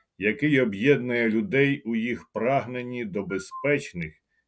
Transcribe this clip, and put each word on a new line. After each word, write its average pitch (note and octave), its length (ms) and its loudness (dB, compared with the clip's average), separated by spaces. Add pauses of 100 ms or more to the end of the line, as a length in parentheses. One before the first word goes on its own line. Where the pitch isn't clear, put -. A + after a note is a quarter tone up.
(180)
який C3 420 2
об'єднує A#2+ 680 2
людей A#2 540 2
у A2+ 140 -2
їх A#2 360 -4
прагненні B2 720 -2
до G2 180 -6
безпечних F#2 920 -4 (340)